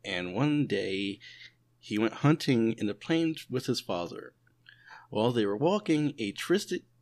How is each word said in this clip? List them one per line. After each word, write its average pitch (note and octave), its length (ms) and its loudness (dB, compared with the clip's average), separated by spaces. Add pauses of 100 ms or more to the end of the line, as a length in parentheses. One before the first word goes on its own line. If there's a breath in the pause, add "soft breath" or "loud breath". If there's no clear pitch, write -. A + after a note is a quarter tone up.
and F2+ 300 -4
one D3 320 2
day G2 540 -2 (580 loud breath)
he G#2 200 -4
went A2+ 160 2
hunting C3 580 4
in A2 140 -4
the G2+ 80 -2
plains E3 540 -2
with B2+ 180 -4
his B2 140 0
father. - 520 -6 (760 loud breath)
While A2+ 220 2
they A2+ 140 2
were G2+ 100 0
walking, D#3 640 2
a G2+ 140 -2
twisted, - 500 -2 (200)